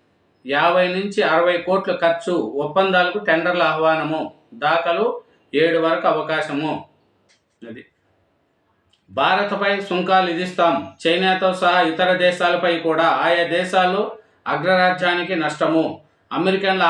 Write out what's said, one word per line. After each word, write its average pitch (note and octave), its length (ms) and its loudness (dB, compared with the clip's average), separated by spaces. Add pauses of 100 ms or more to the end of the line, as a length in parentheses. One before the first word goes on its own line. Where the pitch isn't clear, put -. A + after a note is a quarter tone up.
(440)
యాభై E3+ 420 2 (120)
నుంచి G3+ 220 -4 (120)
అరవై E3+ 240 2 (100)
కోట్లు F#3 380 -2
ఖర్చు. E3+ 320 0 (300)
ఒప్పందాలకు F#3 540 2 (100)
టెండర్ల E3+ 420 0
ఆహ్వానము. D#3 500 0 (420)
దాఖలు E3+ 420 0 (460)
ఏడు D#3+ 320 2
వరకు E3 260 0
అవకాశము. D3+ 600 -4 (920)
అది A#2+ 200 -18 (1300)
భారత్పై G3 640 0 (160)
సుంకాలు F#3 420 2
విధిస్తాం. E3+ 440 0 (280)
చైనాతో F#3 460 2 (100)
సహా F3+ 220 2 (100)
ఇతర F3+ 200 0 (120)
దేశాలపై F3 500 2 (140)
కూడా. E3 200 2 (180)
ఆయా E3+ 200 2 (120)
దేశాల్లో F#3 460 0 (500)
అగ్రరాజ్యానికి F3+ 920 0
నష్టము. D#3 420 0 (460)
అమెరికన్ల F#3+ 600 0